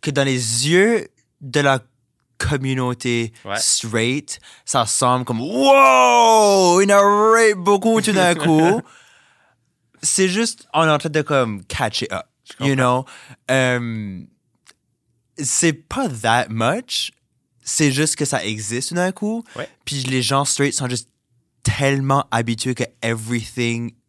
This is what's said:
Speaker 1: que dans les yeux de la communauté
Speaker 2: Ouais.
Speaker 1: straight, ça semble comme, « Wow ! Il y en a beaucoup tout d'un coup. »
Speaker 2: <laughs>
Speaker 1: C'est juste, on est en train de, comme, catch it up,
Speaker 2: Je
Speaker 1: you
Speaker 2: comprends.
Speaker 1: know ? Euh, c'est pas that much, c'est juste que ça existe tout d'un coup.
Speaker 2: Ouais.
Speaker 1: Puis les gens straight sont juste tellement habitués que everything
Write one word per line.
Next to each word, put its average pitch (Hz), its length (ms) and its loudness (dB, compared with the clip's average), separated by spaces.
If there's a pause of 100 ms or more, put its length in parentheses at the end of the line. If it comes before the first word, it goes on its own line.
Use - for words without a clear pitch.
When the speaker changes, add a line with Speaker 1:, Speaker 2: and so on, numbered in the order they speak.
Speaker 1:
que 151 100 -6
dans 139 140 0
les 123 440 -2
yeux 202 380 2 (340)
de 139 200 -2
la 135 200 2 (580)
communauté 123 920 -4 (120)
Speaker 2:
Ouais. 101 140 -6
Speaker 1:
straight, 117 800 -2 (260)
ça 123 220 0
semble 127 380 0
comme, « 113 180 -4
Wow ! 233 1400 6
Il 196 80 4
y 202 40 4
en 202 60 6
a 214 580 4
beaucoup 202 440 2
tout 214 120 -2
d'un 180 220 2
coup. » 165 460 2 (100)
Speaker 2:
<laughs> - 1120 -20
Speaker 1:
C'est 190 260 0
juste, 220 440 -4
on 160 140 2
est 156 40 4
en 151 80 2
train 165 100 -6
de, 156 140 -2
comme, 120 420 -2
catch - 380 -4
it 110 100 -8
up, 92 100 -8 (380)
Speaker 2:
Je 135 60 -2
Speaker 1:
you 139 100 2
Speaker 2:
comprends. 127 260 2
Speaker 1:
know ? - 40 -14 (440)
Euh, 117 720 -2 (1160)
c'est 156 340 0
pas - 360 -6
that 117 420 0
much, 120 600 -4 (500)
c'est - 280 0
juste 147 260 -2
que 151 80 -4
ça 107 200 -4
existe 107 460 -6
tout 170 40 -10
d'un 180 180 -2
coup. 220 320 -6 (120)
Speaker 2:
Ouais. - 120 -12 (160)
Speaker 1:
Puis 143 200 -8
les 127 180 -2
gens 135 220 -2
straight 139 300 -2
sont 131 140 -6
juste 123 200 -8 (540)
tellement 139 680 0
habitués 117 440 -4
que 123 100 -4 (180)
everything 117 880 -6 (160)